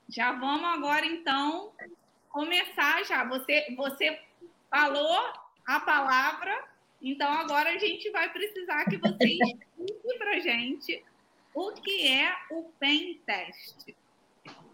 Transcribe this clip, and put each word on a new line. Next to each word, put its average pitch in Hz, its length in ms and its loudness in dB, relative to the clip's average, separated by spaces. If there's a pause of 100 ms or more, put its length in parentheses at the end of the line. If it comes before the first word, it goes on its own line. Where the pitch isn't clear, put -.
já 240 240 2
vamos 277 320 -2
agora, 302 400 2
então, 330 680 -2 (580)
começar 339 760 2
já. 269 240 0
Você, 262 480 -2
você 285 440 -2 (500)
falou 294 480 4 (480)
a 277 140 2
palavra, 302 840 2 (380)
então 285 300 -2
agora 302 380 2
a 349 80 -2
gente 392 340 -2
vai 339 200 0
precisar 359 520 -4
que - 140 0
você 214 280 4
<laughs> - 0 -
explique 370 920 -2
pra 415 200 0
gente 254 640 -2 (480)
o 381 200 -6
que 392 340 -2
é 285 260 4 (200)
o 330 100 -6 (160)
pen 302 480 0
test. 185 680 -8 (760)